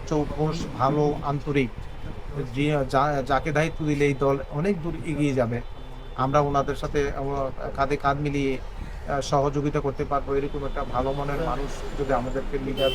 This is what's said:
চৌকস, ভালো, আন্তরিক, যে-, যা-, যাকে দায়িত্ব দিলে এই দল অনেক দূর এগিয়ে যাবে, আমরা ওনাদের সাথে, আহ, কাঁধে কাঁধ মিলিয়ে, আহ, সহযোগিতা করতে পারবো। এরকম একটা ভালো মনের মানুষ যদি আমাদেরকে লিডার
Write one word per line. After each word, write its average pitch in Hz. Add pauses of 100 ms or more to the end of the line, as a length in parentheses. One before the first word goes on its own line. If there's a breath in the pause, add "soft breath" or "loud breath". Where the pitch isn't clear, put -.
চৌকস, 156 (120)
ভালো, 147 (100)
আন্তরিক, 143 (840)
যে-, 143
যা-, 139
যাকে 139
দায়িত্ব 160
দিলে 147
এই 143
দল 139 (140)
অনেক 165
দূর 160 (120)
এগিয়ে 147
যাবে, 120 (540)
আমরা 135
ওনাদের 143
সাথে, 147
আহ, 139 (260)
কাঁধে 139
কাঁধ 139
মিলিয়ে, 139
আহ, -
সহযোগিতা 143
করতে 139
পারবো। 139
এরকম 139
একটা 135
ভালো 135
মনের 143
মানুষ 127
যদি 135
আমাদেরকে 131
লিডার 135